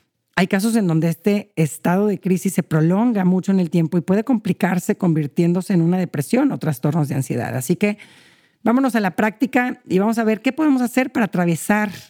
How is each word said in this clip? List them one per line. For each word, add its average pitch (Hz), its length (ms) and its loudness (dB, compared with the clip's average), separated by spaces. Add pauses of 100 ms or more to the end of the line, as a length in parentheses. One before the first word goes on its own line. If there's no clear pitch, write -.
(340)
hay 185 120 2
casos 208 300 0
en 214 100 2
donde 160 220 2
este 202 480 -2
estado 175 500 0
de 202 140 -2
crisis 185 320 -2
se 180 100 -2
prolonga 190 640 0
mucho 180 260 2
en 190 100 2
el 170 100 -2
tiempo 170 260 0
y 170 60 0
puede 202 220 0
complicarse 196 720 0
convirtiéndose 175 760 0
en 175 80 2
una 170 160 2
depresión 185 560 -2
o 139 60 -6
trastornos 151 500 -2
de 135 60 -6
ansiedad. 123 420 -4
Así 147 200 -2
que 208 200 -2 (680)
Vámonos 240 300 2
a 226 40 0
la 185 120 0
práctica 247 760 -2
y 175 120 2
vamos 214 180 0
a 233 60 0
ver 220 180 0
qué 262 100 -2
podemos 285 300 2
hacer 254 300 -2
para 233 140 0
atravesar 180 640 0 (180)